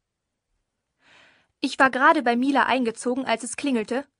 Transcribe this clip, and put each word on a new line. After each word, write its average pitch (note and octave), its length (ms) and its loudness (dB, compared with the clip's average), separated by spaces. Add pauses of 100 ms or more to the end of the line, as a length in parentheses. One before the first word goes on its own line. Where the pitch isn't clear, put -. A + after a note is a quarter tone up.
(1600)
Ich - 180 -4
war C4+ 100 6
gerade C#4 340 2
bei A#3+ 120 2
Mila C4 300 2
eingezogen, B3 600 -2
als A3+ 180 -4
es A#3+ 120 -12
klingelte B3 500 -4 (140)